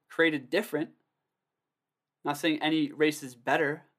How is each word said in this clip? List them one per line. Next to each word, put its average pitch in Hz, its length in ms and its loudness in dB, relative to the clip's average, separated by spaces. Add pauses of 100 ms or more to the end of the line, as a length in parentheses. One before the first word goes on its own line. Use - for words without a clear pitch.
created 151 420 0
different. 160 400 -2 (1300)
Not 143 120 -2
saying 156 240 0
any 156 320 0
race 151 300 0
is 127 120 -14
better, 151 500 -2 (140)